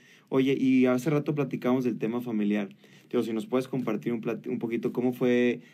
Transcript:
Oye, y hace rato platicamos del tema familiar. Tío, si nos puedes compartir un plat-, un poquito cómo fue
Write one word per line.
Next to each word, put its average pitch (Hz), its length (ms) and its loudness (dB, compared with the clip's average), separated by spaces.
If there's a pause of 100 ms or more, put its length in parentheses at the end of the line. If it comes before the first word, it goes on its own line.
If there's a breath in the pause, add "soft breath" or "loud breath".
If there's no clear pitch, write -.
(320 loud breath)
Oye, 135 240 2
y 131 300 4
hace 127 240 2
rato 147 240 0
platicamos 131 480 0
del 120 160 -2
tema 117 220 -2
familiar. 104 480 0 (400 loud breath)
Tío, 123 160 0
si 113 80 -6
nos 110 140 -4
puedes 127 200 -2
compartir 117 460 -4
un 117 80 -4
plat-, 113 260 -6
un 123 140 -4
poquito 117 320 -2
cómo 127 200 0
fue 123 480 2 (140)